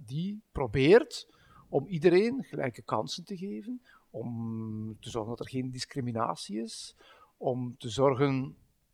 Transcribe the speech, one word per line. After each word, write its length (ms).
die 360
probeert 760
om 180
iedereen 560
gelijke 380
kansen 440
te 120
geven, 440
om 920
te 100
zorgen 200
dat 100
er 100
geen 220
discriminatie 880
is, 340
om 400
te 120
zorgen 640